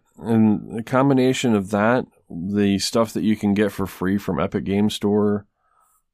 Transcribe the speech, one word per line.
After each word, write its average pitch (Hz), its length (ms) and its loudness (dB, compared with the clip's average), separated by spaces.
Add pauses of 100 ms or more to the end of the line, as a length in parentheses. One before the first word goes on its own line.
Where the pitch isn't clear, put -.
(160)
and 107 600 2
the 117 60 -8
combination 131 720 2
of 98 160 0
that, 110 360 0 (220)
the 98 500 0
stuff 113 340 -2
that 104 100 -4
you 104 140 2
can 101 180 0
get 101 180 0
for 98 140 -6
free 95 320 -2
from 73 220 -4
Epic 95 240 -4
Game 101 260 0
Store, 104 560 0 (680)